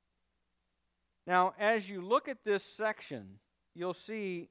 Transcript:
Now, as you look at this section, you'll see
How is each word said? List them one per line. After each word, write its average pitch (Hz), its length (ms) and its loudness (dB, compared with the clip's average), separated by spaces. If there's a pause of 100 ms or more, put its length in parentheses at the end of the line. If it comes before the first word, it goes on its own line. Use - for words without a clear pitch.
(1300)
Now, 180 320 4
as 208 300 2
you 196 120 -8
look 233 280 2
at 262 160 -10
this 202 200 2
section, 123 760 -6 (360)
you'll 175 200 -4
see 190 560 -6